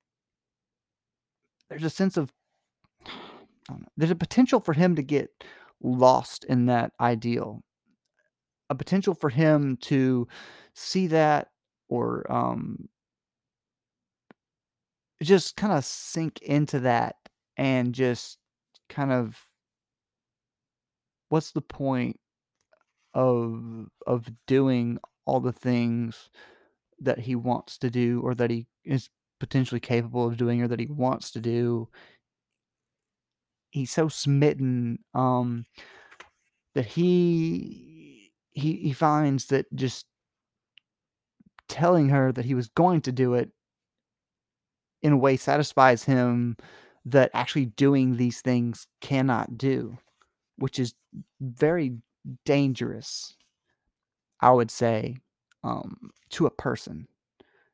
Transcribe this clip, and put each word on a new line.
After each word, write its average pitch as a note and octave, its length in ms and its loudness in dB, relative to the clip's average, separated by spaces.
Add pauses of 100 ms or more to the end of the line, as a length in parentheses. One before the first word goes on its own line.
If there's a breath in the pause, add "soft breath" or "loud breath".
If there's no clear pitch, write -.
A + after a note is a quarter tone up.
(1700)
there's D3+ 140 -10
a D#3+ 60 -2
sense F#3+ 280 0
of, D3 140 -2 (400)
<sighs> - 340 -20
I - 60 -16 (580 loud breath)
don't - 120 -14
know, - 60 -20 (100)
there's D#3+ 140 2
a F3+ 40 2
potential A#3+ 440 2
for E3+ 140 -2
him F3 220 4
to D#3 80 -2
get C#3 280 -2 (500 loud breath)
lost B2+ 640 4
in B2 220 2
that A#2+ 320 0
ideal. A#2 640 -2 (1040)
A C#3 60 -2
potential F#3+ 380 0
for E3 160 -2
him C#3+ 540 4
to C3 440 2 (460 loud breath)
see - 340 -2
that D#3 440 2 (360)
or, A#2+ 440 -4
um, A#2+ 580 -4 (2250)
just E3+ 340 4
kinda F#3 260 0
sink - 600 -6
into D3 400 0
that A#2+ 340 0 (420)
and B2+ 360 0
just B2 440 -2 (520)
kind C#3 220 -4
of, A#2 360 -4 (1800)
what's D#3 220 -2
the D3+ 100 -4
point B2+ 580 -4 (920)
of, A#2 760 -2 (180)
of B2 220 -2 (200)
doing B2+ 500 2 (280)
all C3 140 0
the B2+ 140 -2
things A#2+ 760 -2 (720 soft breath)
that B2+ 180 -2
he A#2+ 160 -4
wants A#2+ 440 -4
to B2+ 100 -4
do A#2+ 340 0
or B2+ 120 -4
that A#2+ 160 0
he A#2 160 -4 (180)
is C3+ 240 -4 (300)
potentially B2 420 -2
capable A#2+ 460 -2
of A#2 100 -4
doing A#2+ 260 0
or A#2+ 60 -2
that A#2 100 -4
he A#2 80 -6
wants C3 440 -4
to A#2 100 -10
do? A#2 480 -2 (1800 soft breath)
He's C3+ 200 -6
so D#3+ 160 0
smitten, C3+ 920 0 (140)
um, B2 520 0 (1120 loud breath)
that B2+ 100 0
he, E3 1500 -2 (200)
he, D3+ 260 -2
he D3 160 -4
finds D3+ 540 2
that C3+ 180 0 (100)
just C3 300 -4 (1600)
telling E3 400 4
her C3+ 220 4
that A#2+ 140 -4
he C3 100 -2
was A#2+ 140 -4
going E3+ 320 2
to C3 100 -4
do B2 220 2
it A#2+ 180 0 (1500)
in D3+ 120 4
a C#3+ 40 6
way C3 200 4
satisfies C3+ 680 4
him A#2+ 540 0 (480 loud breath)
that B2+ 280 4
actually C3 340 -2
doing C3 500 2
these B2 240 -2
things A#2+ 460 -2 (140)
cannot C3 560 -2
do, B2 400 -4 (600)
which C3+ 220 -4
is B2 140 -4 (480)
very C#3 560 -2 (480)
dangerous, C3+ 920 -2 (1040)
I B2 120 6
would A#2+ 200 4
say, A#2 460 -2 (460)
um, - 480 -10 (200)
to - 140 0
a C3 60 2
person - 560 -8 (680 soft breath)